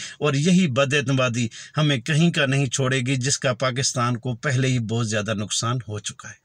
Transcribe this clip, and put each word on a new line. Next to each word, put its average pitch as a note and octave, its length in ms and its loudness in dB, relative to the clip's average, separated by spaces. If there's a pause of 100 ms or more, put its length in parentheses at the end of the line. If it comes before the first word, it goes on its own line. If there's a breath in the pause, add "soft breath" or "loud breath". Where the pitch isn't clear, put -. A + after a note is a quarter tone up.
(200 loud breath)
और D3 160 2
यही F3+ 300 4
बदएतमादी B2+ 840 0 (260 loud breath)
हमें D3 260 2
कहीं D#3+ 280 4
का D3+ 160 2
नहीं C3+ 220 2
छोड़ेगी, C3 480 0
जिसका C3 360 0
पाकिस्तान B2 640 0
को B2 180 -4
पहले C3 340 0
ही B2+ 100 0
बहुत A2+ 280 -2
ज़्यादा G#2+ 280 -2
नुकसान A#2 540 -2
हो G#2 120 -6
चुका - 280 -12
है। - 160 -18